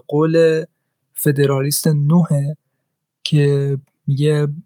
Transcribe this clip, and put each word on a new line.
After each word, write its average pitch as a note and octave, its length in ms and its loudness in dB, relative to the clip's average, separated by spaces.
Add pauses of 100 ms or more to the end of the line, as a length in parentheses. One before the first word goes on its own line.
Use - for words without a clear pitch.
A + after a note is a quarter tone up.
قول D#3+ 560 2 (500)
فدرالیست C#3 720 -2
نهه D3+ 680 0 (680)
که C#3 540 0 (280)
میگه D3 420 0 (180)